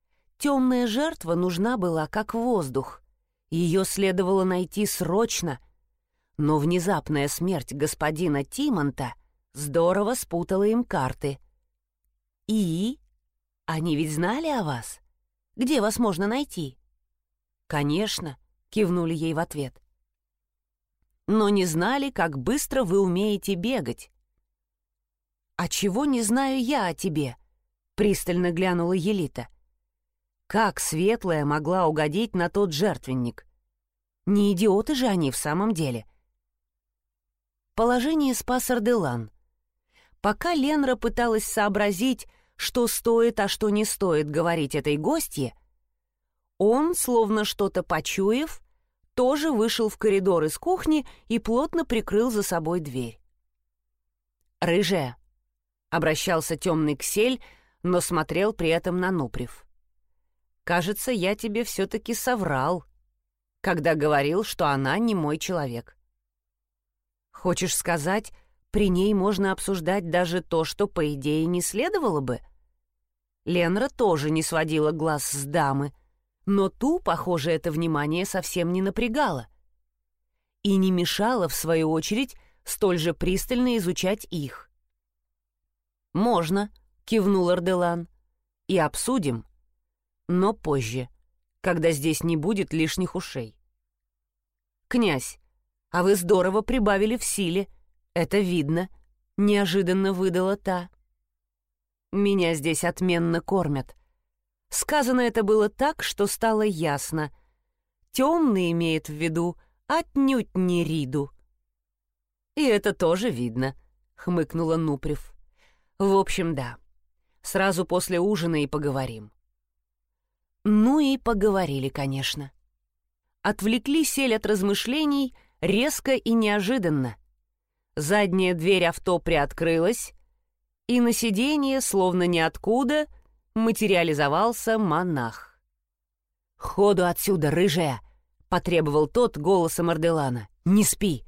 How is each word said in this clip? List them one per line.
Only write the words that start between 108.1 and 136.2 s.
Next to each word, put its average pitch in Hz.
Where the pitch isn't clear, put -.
Тёмный 262
имеет 160
в 151
виду 165
отнюдь 269
не 180
Риду. 143
«И 302
это 214
тоже 185
видно», 123
хмыкнула 165
Нуприв. 151
«В 196
общем, 180
да. 123
Сразу 190
после 180
ужина 170
и 139
поговорим». 131
Ну 214
и 269
поговорили, 190
конечно. 135
Отвлекли 233
Сель 269
от 214
размышлений 247
резко 247
и -
неожиданно. 202
Задняя 185
дверь 175
авто 170
приоткрылась, 165
и 247
на 233
сиденье, 262
словно 185
ниоткуда, 233
материализовался 196
монах. 160